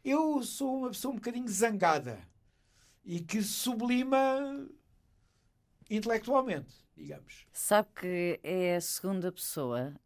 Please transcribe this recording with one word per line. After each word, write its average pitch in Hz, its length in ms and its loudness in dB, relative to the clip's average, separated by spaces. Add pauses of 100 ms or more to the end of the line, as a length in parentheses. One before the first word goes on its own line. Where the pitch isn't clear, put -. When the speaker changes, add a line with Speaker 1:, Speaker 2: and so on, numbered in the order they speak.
Speaker 1:
Eu 294 380 2
sou 262 380 -4
uma 254 100 -2
pessoa 254 220 -4
um 233 60 -4
bocadinho 240 320 -4
zangada 180 720 2 (840)
e 170 160 -4
que 185 240 -2
sublima 262 1200 2 (1200)
intelectualmente, 220 840 0 (220)
digamos. - 560 -18
Speaker 2:
Sabe - 380 2 (100)
que 175 440 -2
é 180 320 2
a 175 60 0
segunda 185 500 -2
pessoa 131 600 -4 (120)